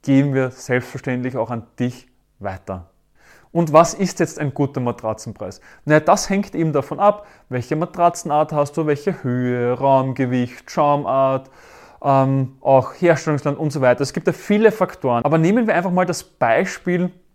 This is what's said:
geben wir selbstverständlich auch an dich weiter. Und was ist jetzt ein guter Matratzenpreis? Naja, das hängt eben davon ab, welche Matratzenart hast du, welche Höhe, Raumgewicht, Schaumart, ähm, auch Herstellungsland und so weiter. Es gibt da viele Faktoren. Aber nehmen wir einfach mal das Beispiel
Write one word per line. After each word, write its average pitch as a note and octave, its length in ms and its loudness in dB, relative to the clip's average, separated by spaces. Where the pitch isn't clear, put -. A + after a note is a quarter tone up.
geben C#3 320 2
wir C3 180 0
selbstverständlich B2+ 840 -6
auch A2+ 160 -4
an A2+ 120 -6
dich B2 320 -6
weiter. F#2+ 500 -10
Und E3 220 0
was D#3+ 200 6
ist F#3+ 280 -4
jetzt - 180 -4
ein D3 140 -4
guter C3+ 260 -4
Matratzenpreis? A2 800 -8
Naja, D3+ 160 4
das F3+ 300 2
hängt G3 260 -2
eben D#3+ 160 0
davon C#3 300 -2
ab, G#3 260 2
welche B2+ 260 -4
Matratzenart D#3+ 760 0
hast D3 240 -2
du, D#3+ 80 -2
welche D3 380 -2
Höhe, B2 500 -2
Raumgewicht, C3 960 0
Schaumart, C3+ 800 0
ähm, C3+ 580 2
auch C3+ 320 2
Herstellungsland D3+ 640 0
und D3+ 140 -4
so C#3+ 100 -4
weiter. B2 200 4
Es C3+ 120 -4
gibt E3+ 140 -2
da E3+ 60 0
viele G#3 380 2
Faktoren. C3 520 -2
Aber D3 140 2
nehmen G#3 300 2
wir F3+ 80 2
einfach F3+ 160 0
mal F3+ 140 2
das - 180 -6
Beispiel F3+ 880 -2